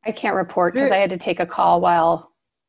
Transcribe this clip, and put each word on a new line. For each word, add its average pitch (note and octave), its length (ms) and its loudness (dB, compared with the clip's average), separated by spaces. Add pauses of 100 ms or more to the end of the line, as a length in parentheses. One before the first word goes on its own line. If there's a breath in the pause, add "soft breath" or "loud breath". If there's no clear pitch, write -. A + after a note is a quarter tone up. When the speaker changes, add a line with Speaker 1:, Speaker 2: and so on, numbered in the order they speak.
Speaker 1:
I A3 60 -6
can't G3+ 240 -4
report F3+ 380 0
'cause C4+ 140 0
Speaker 2:
Drew. G3 80 2
Speaker 1:
I G3 40 2
had F#3+ 100 0
to F#3 60 -6
take F3 240 -4
a E3+ 60 0
call F3 340 2
while E3+ 520 0 (360)